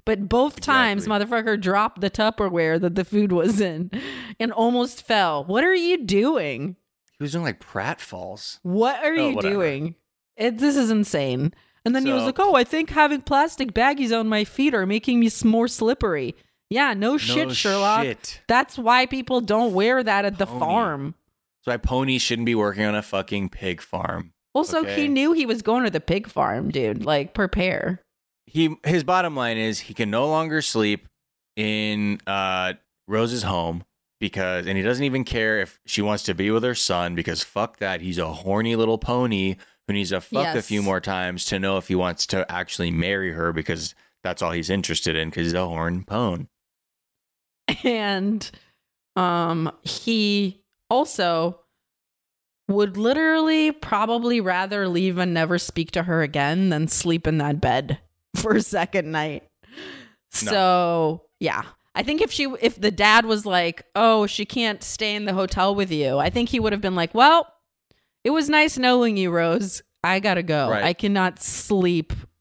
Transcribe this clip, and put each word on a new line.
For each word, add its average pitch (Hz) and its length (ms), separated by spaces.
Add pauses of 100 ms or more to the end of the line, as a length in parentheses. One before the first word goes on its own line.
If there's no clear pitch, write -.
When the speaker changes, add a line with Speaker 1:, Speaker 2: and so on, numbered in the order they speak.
Speaker 1:
But 202 240
both 262 320
times, 214 460
Speaker 2:
Exactly. 202 180
Speaker 1:
motherfucker 226 340
dropped 196 420
the 196 100
Tupperware 180 680
that 175 140
the 185 100
food 208 280
was 180 280
in 180 300 (500)
and 226 140
almost 240 500
fell. 170 400
What 196 200
are 370 100
you 349 320
doing? 180 680 (420)
Speaker 2:
He 147 60
was 143 80
doing, 170 140
like, 117 140
pratfalls. 98 1000
Speaker 1:
What 233 420
are 302 140
Speaker 2:
Oh, 302 120
Speaker 1:
you 269 60
Speaker 2:
whatever. 202 200
Speaker 1:
doing? 160 400 (420)
It, 226 220
this 285 180
is 233 140
insane. 143 640 (320)
And 240 100
then 269 100
he 269 60
was 262 100
Speaker 2:
So 233 60
Speaker 1:
like, 262 120
"Oh, 392 160
I 247 100
think 320 260
having 294 300
plastic 277 520
baggies 254 440
on 220 100
my 214 160
feet 269 320
are 190 100
making 226 360
me 233 60
s-, - 160
more 226 240
slippery." 175 680 (340)
Yeah, 254 240
no 208 200
Speaker 2:
No 302 40
Speaker 1:
shit, 254 380
Sherlock. 202 480
Speaker 2:
shit. - 440
Speaker 1:
That's 247 300
why 247 280
people 254 360
don't 220 320
wear 240 300
that 202 220
at 196 120
the 196 80
Speaker 2:
Pony. 123 140
Speaker 1:
farm. 160 560 (500)
Speaker 2:
That's 123 80
why 120 40
ponies 127 440
shouldn't 117 260
be 120 80
working 104 300
on 104 100
a 104 60
fucking 98 480
pig 90 320
farm. 87 520 (200)
Speaker 1:
Also, 320 280
Speaker 2:
Okay? 302 220
Speaker 1:
he 294 40
knew 285 260
he 320 120
was 226 160
going 233 240
to 214 40
the 160 120
pig 202 260
farm, - 420
dude. 113 360
Like, 147 280
prepare. 185 680 (440)
Speaker 2:
He, 156 300 (100)
his 165 180
bottom 175 320
line 117 220
is 110 240
he - 120
can 107 180
no 123 160
longer 156 340
sleep 107 460 (480)
in, 107 720
uh, 95 460 (340)
Rose's 113 360
home 87 400 (360)
because, 92 460
and 98 120
he 92 60
doesn't 123 200
even 135 220
care 110 340
if - 260
she - 160
wants 104 220
to 98 100
be 95 180
with 113 120
her 123 120
son 87 400
because 82 280
fuck - 360
that. 95 220
He's 90 180
a 80 120
horny 101 460
little 113 200
pony 110 580 (320)
who 104 60
needs 98 180
to 92 100
fuck 151 320
a 131 40
Speaker 1:
Yes. 107 100
Speaker 2:
few 104 140
more 95 200
times 90 440
to 98 140
know 98 180
if 90 120
he 95 60
wants 90 320
to 95 220
actually 87 420
marry 90 420
her 82 180
because 80 420 (300)
that's 90 180
all 87 100
he's 85 180
interested 82 480
in 80 140
'cause 85 140
he's 82 80
a 90 120
horn 85 400
pone. 101 420 (1400)
Speaker 1:
And, 208 640 (680)
um, 170 560 (120)
he 208 800 (280)
also 180 680 (1080)
would 196 300
literally 311 760
probably 233 720
rather 190 460
leave 180 300
and 180 160
never 165 240
speak - 340
to 170 120
her 165 180
again 151 480
than 156 180
sleep 165 400
in 156 120
that 147 220
bed 135 380 (180)
<laughs> - 180
for 220 200
a 220 60
second 175 500
night. 156 320 (1000)
Speaker 2:
No. 214 80
Speaker 1:
So, 175 720 (160)
yeah. 151 240 (340)
I 208 60
think 294 180
if 440 100
she, 294 120 (180)
if 226 180
the 208 120
dad 214 340
was 214 200
like, 180 400 (100)
"Oh, 220 320
she 208 180
can't 214 380
stay 208 320
in 208 80
the 196 100
hotel 190 400
with 196 200
you," 139 240
I 147 120
think 240 200
he 254 100
would 214 140
have 208 80
been 190 140
like, 170 200
"Well, 294 320 (800)
it 262 60
was 302 180
nice 302 280
knowing 247 380
you, 185 160
Rose. 170 500 (220)
I 185 160
gotta 190 240
go. 151 260
Speaker 2:
Right. 107 140
Speaker 1:
I 160 80
cannot 190 500
sleep 180 680 (300)